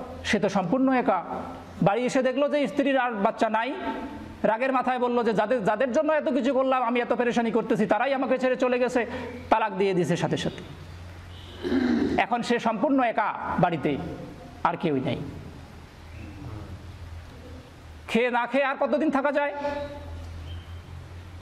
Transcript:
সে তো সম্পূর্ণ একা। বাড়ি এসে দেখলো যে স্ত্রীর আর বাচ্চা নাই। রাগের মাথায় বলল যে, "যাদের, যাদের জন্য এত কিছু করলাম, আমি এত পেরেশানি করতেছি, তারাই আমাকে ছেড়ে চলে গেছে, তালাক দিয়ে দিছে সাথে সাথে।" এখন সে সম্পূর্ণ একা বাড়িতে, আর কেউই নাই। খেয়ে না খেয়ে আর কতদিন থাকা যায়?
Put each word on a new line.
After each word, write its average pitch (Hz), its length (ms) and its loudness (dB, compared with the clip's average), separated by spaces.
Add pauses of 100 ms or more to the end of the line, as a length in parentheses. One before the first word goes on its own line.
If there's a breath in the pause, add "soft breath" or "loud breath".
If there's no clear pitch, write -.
(240)
সে 208 160 2
তো 196 80 2
সম্পূর্ণ 202 440 2
একা। 226 320 2 (580)
বাড়ি 202 200 4
এসে 254 200 2
দেখলো 262 260 2
যে 285 200 2
স্ত্রীর 277 300 2
আর 247 140 2
বাচ্চা 220 360 2
নাই। 226 240 0 (680)
রাগের 226 300 4
মাথায় 254 260 2
বলল 240 240 2
যে, 226 100 4
"যাদের, 214 320 2
যাদের 220 280 2
জন্য 302 200 4
এত 302 160 2
কিছু 262 260 2
করলাম, 262 280 4
আমি 240 180 2
এত 240 120 0
পেরেশানি 233 380 2
করতেছি, 220 360 2
তারাই 233 280 4
আমাকে 254 240 2
ছেড়ে 254 180 2
চলে 247 220 2
গেছে, 240 280 2 (440 loud breath)
তালাক 220 220 4
দিয়ে 190 220 2
দিছে 170 220 2
সাথে 160 200 0
সাথে।" - 260 -6 (1600)
এখন 240 200 0
সে 240 160 2
সম্পূর্ণ 240 440 2
একা 214 320 2 (240)
বাড়িতে, 165 380 2 (680)
আর 170 120 2
কেউই 151 240 0
নাই। 120 160 -2 (3000)
খেয়ে 240 220 4
না 240 160 0
খেয়ে 269 180 2
আর 269 160 0
কতদিন 277 300 2
থাকা 277 220 2
যায়? 285 220 0 (1900)